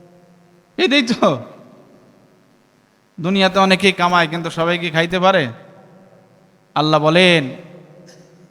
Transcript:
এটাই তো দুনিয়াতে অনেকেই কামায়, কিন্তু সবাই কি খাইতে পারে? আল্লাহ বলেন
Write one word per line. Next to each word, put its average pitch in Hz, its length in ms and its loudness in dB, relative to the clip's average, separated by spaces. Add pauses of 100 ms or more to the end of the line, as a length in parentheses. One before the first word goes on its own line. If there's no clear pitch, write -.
(760)
এটাই 285 240 0
তো 208 380 -2 (1800)
দুনিয়াতে 190 380 0
অনেকেই 190 320 4
কামায়, 175 360 0
কিন্তু 165 220 -8
সবাই 170 280 -2
কি 170 120 -6
খাইতে 170 300 -2
পারে? 180 280 2 (1300)
আল্লাহ 151 240 0
বলেন 160 500 2 (1000)